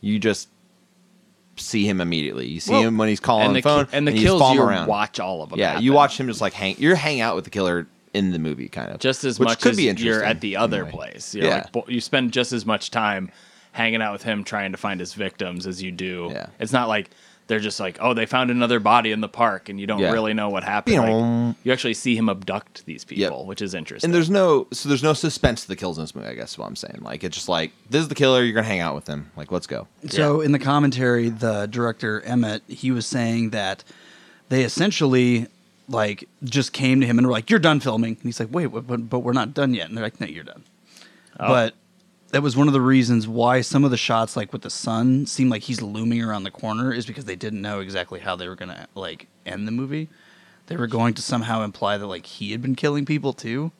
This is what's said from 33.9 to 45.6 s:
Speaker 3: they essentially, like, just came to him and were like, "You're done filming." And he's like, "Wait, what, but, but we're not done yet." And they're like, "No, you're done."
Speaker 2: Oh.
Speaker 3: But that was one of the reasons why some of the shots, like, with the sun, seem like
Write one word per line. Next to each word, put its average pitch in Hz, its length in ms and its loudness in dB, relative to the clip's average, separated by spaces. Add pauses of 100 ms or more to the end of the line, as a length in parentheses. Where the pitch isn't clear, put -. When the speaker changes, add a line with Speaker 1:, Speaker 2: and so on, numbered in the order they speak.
Speaker 3:
they 131 140 4
essentially, 127 840 2 (420)
like, 107 400 -2 (160)
just 127 280 -2
came 131 280 4
to 127 60 4
him 117 120 4
and 127 80 6
were 123 60 2
like, 110 180 -2
"You're 220 80 6
done 156 220 4
filming." 113 340 -2
And - 80 -16
he's 120 160 -6
like, 110 140 -4
"Wait, 165 160 -2
what, 113 180 -8
but, 117 240 -6
but 123 100 -2
we're 120 120 -2
not 127 200 0
done 135 220 2
yet." 85 140 -4
And 110 100 -8
they're 113 60 -4
like, - 160 -8
"No, 101 60 -6
you're 78 180 -12
done." - 180 -20 (800)
Speaker 2:
Oh. 101 80 0
Speaker 3:
But 117 260 4 (560)
that 139 120 2
was 135 140 2
one 143 100 8
of 143 60 6
the 135 80 6
reasons 123 480 6
why 120 320 2
some 139 240 2
of 135 60 4
the 123 80 2
shots, 113 400 0
like, 107 160 -8
with 123 80 -8
the 104 80 -12
sun, 127 560 0
seem 131 240 0
like 107 140 -4